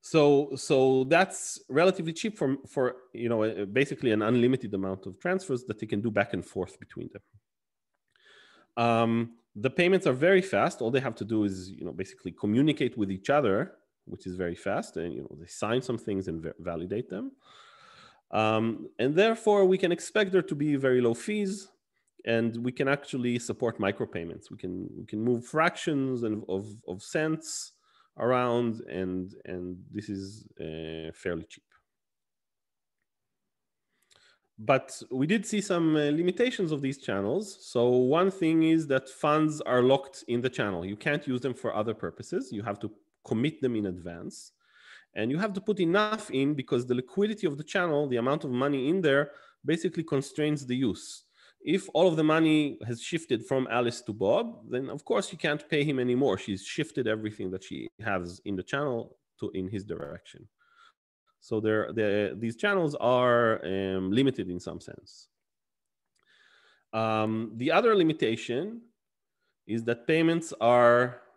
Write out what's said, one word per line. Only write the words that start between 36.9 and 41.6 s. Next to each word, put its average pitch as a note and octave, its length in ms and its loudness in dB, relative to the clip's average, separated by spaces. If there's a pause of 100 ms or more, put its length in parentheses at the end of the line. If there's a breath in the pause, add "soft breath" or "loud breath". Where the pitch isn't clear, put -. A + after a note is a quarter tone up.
channels. A2 680 -4
So A#2+ 240 2
one C3+ 400 4
thing D#3+ 340 2
is D#3+ 240 4
that C3 220 0
funds D3+ 520 2
are B2 200 4
locked C3+ 460 2
in A#2+ 140 0
the B2+ 80 0
channel. F#2+ 360 -4
You G2+ 100 -6
can't D3+ 320 -2
use B2+ 140 -2
them B2+ 140 -4
for - 200 -4